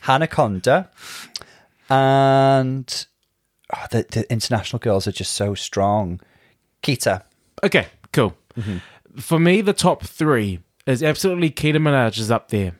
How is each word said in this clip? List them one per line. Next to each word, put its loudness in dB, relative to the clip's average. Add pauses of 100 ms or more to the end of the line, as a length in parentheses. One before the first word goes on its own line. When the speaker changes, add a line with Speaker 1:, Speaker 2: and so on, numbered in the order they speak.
Speaker 1:
Hanaconda. 0 (1000)
And, 2 (680)
oh, -12
the, 0
the -4
international -2
girls 0
are -2
just -8
so -2
strong. -2 (640)
Kita. -2 (400)
Speaker 2:
Okay, 0 (260)
cool. 2 (220)
Speaker 1:
Mm-hmm. -6 (420)
Speaker 2:
For 0
me, 4
the 0
top 0
three 0 (260)
is 0
absolutely 0
Kita 0
Minaj 2
is -4
up -2
there. -2